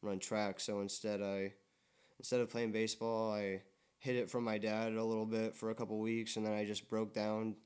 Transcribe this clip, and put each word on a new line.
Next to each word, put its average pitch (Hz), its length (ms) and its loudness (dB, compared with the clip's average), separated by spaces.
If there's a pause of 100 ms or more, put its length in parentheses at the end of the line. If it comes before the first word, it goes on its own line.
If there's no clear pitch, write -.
run 98 160 0
track. 104 400 0
So 104 220 0
instead, 101 420 -2
I, 98 300 -2 (680)
instead - 200 2
of 117 120 0
playing 117 200 0
baseball, 110 600 0
I 98 300 0 (380)
hid 127 160 0
it 120 140 2
from 120 140 0
my 110 160 0
dad 110 340 0
a 110 100 0
little 110 220 2
bit 110 300 0
for 113 160 -2
a 110 40 -4
couple 107 240 -2
weeks, 113 360 0
and 107 100 0
then 107 80 2
I 104 120 2
just 104 220 -4
broke 110 280 0
down 107 400 0 (100)